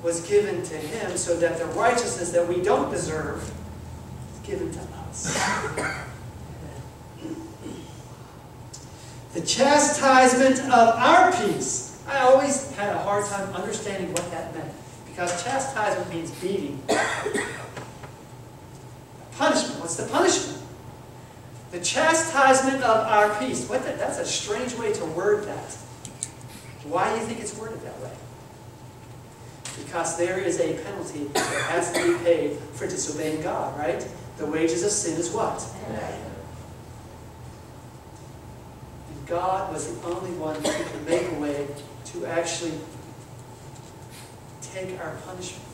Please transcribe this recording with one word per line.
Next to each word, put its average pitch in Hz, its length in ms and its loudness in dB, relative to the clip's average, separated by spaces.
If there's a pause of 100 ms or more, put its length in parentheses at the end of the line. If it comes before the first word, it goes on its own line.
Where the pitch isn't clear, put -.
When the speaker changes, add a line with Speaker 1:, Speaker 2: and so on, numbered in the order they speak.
Speaker 1:
was 170 180 0
given 196 400 4
to - 140 -6
him, 185 420 -4
so 175 200 2
that 170 200 2
the 165 80 0
righteousness 208 640 2
that 170 160 4
we 175 140 2
don't 262 300 4
deserve - 580 -2 (840)
is - 120 -12
given 262 240 -4
to - 80 -8 (300)
us. - 260 -4 (4000)
The 170 80 -2
chastisement 262 1160 8
of 226 360 8
our 349 360 10
peace. - 640 0 (100)
I 277 120 2
always 269 540 8
had 202 220 0
a - 40 0
hard 202 260 2
time 196 300 -4
understanding 190 580 -4
what - 160 -2
that 165 260 -6
meant, 147 160 -8 (360)
because 180 360 -2
chastisement 214 680 0
means 165 160 -4
beating. 147 540 -4 (2500)
Punishment. - 460 4
What's - 140 -4
the - 80 -2
punishment? - 560 4 (1120)
The 175 80 -6
chastisement 269 1040 6
of 226 240 6
our 208 320 6
peace. - 280 -2
What 247 160 0
the, - 100 -4
that's - 260 -2
a - 60 -2
strange - 500 -2
way 220 180 0
to - 100 -2
word 190 420 2
that. - 300 -8 (1120)
Why 170 280 2
do 226 60 0
you 226 60 -4
think 233 160 -6
it's - 160 -8
worded 220 240 -10
that - 180 -12
way? - 120 -10 (1700)
Because 170 340 -2
there 180 220 2
is 175 200 0
a 160 140 2 (100)
penalty 160 500 -6
that 139 120 2 (240)
has 170 240 0
to 170 100 2
be 170 200 4
paid 147 340 4 (160)
for - 140 -6
disobeying 156 540 -2
God, - 360 -2
right? 143 280 -2 (320)
The 156 80 -4
wages 160 380 2
of 208 80 4
sin 160 280 0
is 175 120 -2
what? - 280 0 (280)
Speaker 2:
Death. - 320 -6 (3000)
Speaker 1:
And 143 180 -10
God 185 460 0
was 143 200 -4
the - 140 -8
only 180 240 -4
one 156 240 -4
who 147 60 -6
could 151 460 -2
make 175 240 2
a 151 80 -4
way 143 280 -2 (380)
to - 200 -8
actually 170 480 -2 (1900)
take 185 380 -8
our 165 160 -8 (100)
punishment. 180 380 -10 (100)